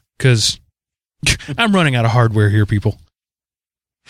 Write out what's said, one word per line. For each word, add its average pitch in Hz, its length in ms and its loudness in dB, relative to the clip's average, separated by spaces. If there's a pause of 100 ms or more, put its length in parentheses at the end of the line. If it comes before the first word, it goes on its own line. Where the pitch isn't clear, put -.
(200)
'cause 120 400 0 (640)
<laughs> - 320 -4
I'm 226 160 0
running 160 220 2
out 117 100 0
of 113 60 0
hardware 110 380 2
here, 104 180 0
people. 107 320 -4 (1120)